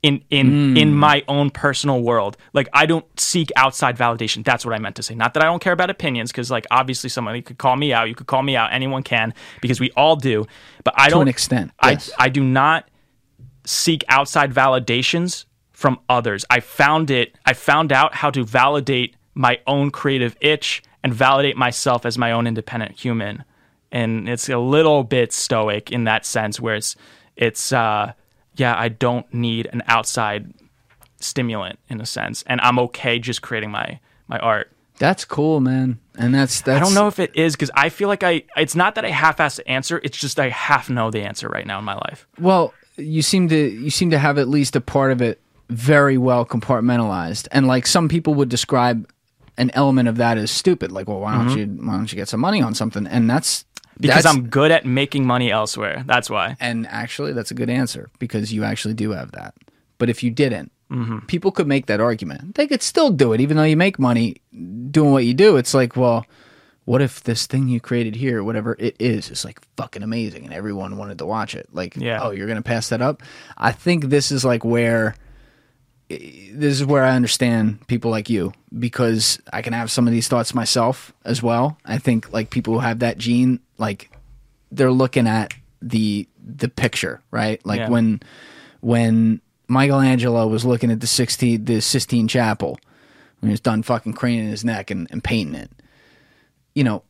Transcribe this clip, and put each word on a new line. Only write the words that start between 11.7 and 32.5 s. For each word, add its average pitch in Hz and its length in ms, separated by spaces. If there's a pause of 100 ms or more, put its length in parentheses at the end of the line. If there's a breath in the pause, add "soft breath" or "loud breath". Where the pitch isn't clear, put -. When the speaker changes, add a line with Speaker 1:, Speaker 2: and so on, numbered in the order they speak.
Speaker 1:
I, 131 100
Speaker 2:
yes. 143 280
Speaker 1:
I 131 120
do 139 120
not 135 460 (760)
seek - 420
outside 139 460
validations 131 880 (280)
from 131 260 (100)
others. 117 400
I 123 120
found 147 500
it, 123 340
I 131 80
found 147 400
out 139 220
how 147 160
to 131 120
validate 127 760 (180)
my 123 320
own 143 240
creative 131 500
itch - 420 (220 soft breath)
and 131 80
validate 135 460
myself 123 480
as 117 100
my 120 160
own 117 140
independent 110 520
human. 113 460 (480)
And 113 380
it's 120 180
a 131 100
little 143 460
bit 120 300
stoic 107 580
in 117 120
that 110 200
sense 110 340
where 113 180
it's, - 200 (400 soft breath)
it's, - 340
uh, 110 420 (440)
yeah, 123 220
I 117 100
don't 120 440
need 120 400
an 120 140
outside 110 680 (680)
stimulant 107 600 (100)
in 113 120
a 120 60
sense. 110 400
And 123 140